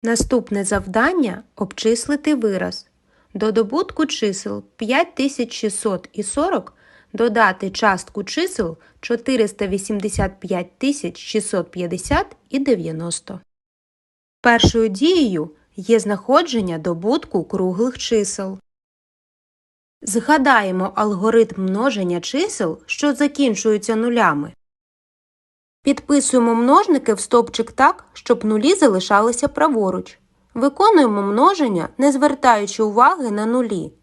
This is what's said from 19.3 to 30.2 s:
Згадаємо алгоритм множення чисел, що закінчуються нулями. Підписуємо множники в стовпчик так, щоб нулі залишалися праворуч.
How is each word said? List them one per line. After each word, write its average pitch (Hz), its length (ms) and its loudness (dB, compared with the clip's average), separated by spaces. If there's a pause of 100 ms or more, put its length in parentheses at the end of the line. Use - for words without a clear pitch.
Згадаємо 214 920 2
алгоритм 214 680 2
множення 190 580 -2
чисел, 240 680 -4
що 294 280 -2
закінчуються 226 840 0
нулями. 196 560 0 (1300)
Підписуємо 277 680 2
множники 262 600 4
в 190 60 -6
стовпчик 233 520 0
так, - 400 2
щоб - 320 -2
нулі 220 300 2
залишалися 233 760 2
праворуч. 214 680 -2 (360)